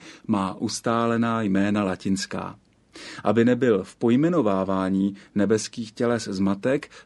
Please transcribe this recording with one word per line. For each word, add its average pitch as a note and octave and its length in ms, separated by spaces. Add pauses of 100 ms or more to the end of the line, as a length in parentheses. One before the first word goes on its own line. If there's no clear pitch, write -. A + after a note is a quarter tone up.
(280)
má F#2+ 260
ustálená A#2 880
jména G2+ 420
latinská. F#2 720 (680)
Aby A2 220
nebyl A#2+ 380
v - 120
pojmenovávání G2 1200 (200)
nebeských G#2+ 560
těles A#2 400
zmatek, G2+ 580 (160)